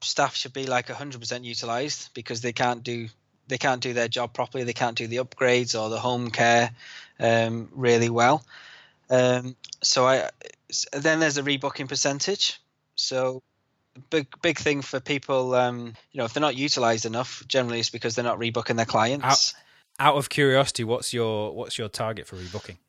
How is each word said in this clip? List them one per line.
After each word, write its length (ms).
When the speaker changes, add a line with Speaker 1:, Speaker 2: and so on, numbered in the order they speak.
Speaker 1:
staff 340
should 180
be, 120
like, 240
a 40
hundred 260
percent 240
utilized 680
because 260
they 140
can't 280
do, 280
they 80
can't 240
do 100
their 160
job 240
properly. 320
They 80
can't 260
do 80
the 120
upgrades 600
or 120
the 100
home 320
care, 400
um, 540
really 360
well. 320
Um, 480
so 240
I, 220
s-, 240
then 260
there's 180
a 60
rebooking 460
percentage. 720
So 480
big, 180
big 160
thing 240
for 200
people, 540
um, 380
you 60
know, 40
if 100
they're 60
not 160
utilized 500
enough, 440
generally 320
it's 80
because 260
they're 80
not 160
rebooking 380
their 80
clients. 680
Speaker 2:
Out, 120
out 60
of 120
curiosity, 560
what's 260
your, 420
what's 240
your 120
target 380
for 100
rebooking? 400